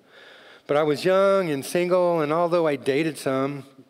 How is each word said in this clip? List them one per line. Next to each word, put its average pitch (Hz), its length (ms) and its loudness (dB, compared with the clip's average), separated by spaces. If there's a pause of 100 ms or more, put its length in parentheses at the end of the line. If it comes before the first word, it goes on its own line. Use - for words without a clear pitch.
(680)
But 143 100 0
I 151 60 2
was 147 220 0
young 190 460 2
and 135 140 -4
single, 175 560 0
and 147 120 -2
although 170 340 2
I 147 80 0
dated 139 420 -2
some 135 480 -4 (260)